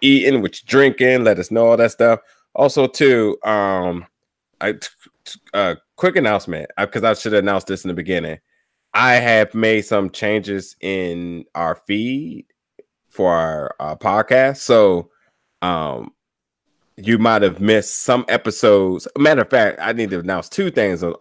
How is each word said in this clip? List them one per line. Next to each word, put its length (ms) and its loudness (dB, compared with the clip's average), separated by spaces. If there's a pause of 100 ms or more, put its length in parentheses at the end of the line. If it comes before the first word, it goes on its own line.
eating, 400 4
what 180 -8
you're 80 -20
drinking, 560 2
let 140 4
us 140 -8
know 160 2
all 100 4
that 140 2
stuff. 280 2 (360)
Also, 320 2
too, 560 2
um, 640 -2 (520)
I, 120 -4
t-, 160 -10 (380)
t-, 140 -20 (140)
uh, 220 -2 (220)
quick 180 0
announcement, 640 -2
uh, 100 -2
'cause 160 -6
I 100 2
should 200 -4
have 100 2
announced 240 -2
this 160 -8
in 60 -8
the 40 -4
beginning. 460 -6 (560)
I 200 4
have 380 2
made 280 0
some 280 -2
changes 720 -6
in 720 -8
our 220 -4
feed 680 -8 (640)
for 220 0
our, 480 -2
uh, 160 -8
podcast. 640 0
So, 520 2 (520)
um, 520 -6 (840)
you 200 0
might 260 4
have 180 0
missed 420 2
some 240 0
episodes. 800 2 (100)
Matter 260 4
of 60 -6
fact, 320 0
I 120 -4
need 160 -4
to 100 -4
announce 300 -6
two 220 -4
things 320 -2
on, 180 -4